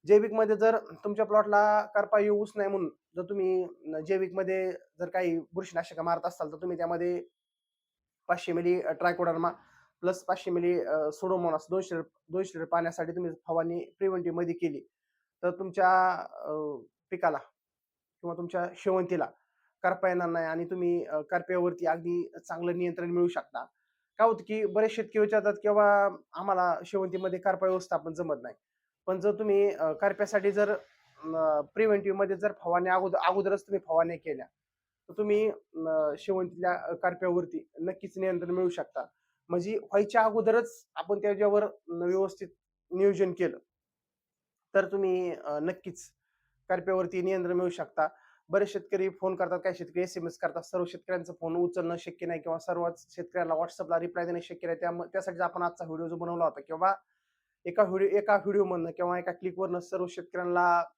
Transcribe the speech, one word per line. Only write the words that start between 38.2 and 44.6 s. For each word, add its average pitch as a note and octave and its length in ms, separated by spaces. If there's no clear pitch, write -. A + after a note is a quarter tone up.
मिळवू F#3 200
शकता. D3+ 360
म्हणजे F3+ 280
व्हायच्या G#3 460
अगोदरच A3 720
आपण G3+ 260
त्याच्यावर, G#3 420
अं, E3+ 420
व्यवस्थित F#3+ 420
नियोजन F#3+ 400
केलं F3 260